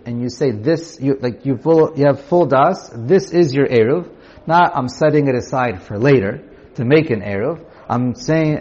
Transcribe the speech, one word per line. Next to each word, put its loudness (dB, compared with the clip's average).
and -6
you -4
say -2
this, -4
you, 0
like, -6
you -2
full, 2
you 2
have 2
full 2
das, 0
this 0
is 2
your 2
eruv. 0
Not, 2
"I'm -2
setting 2
it 2
aside -4
for -12
later 2
to -6
make 2
an -4
eruv." -6
I'm -2
saying, -2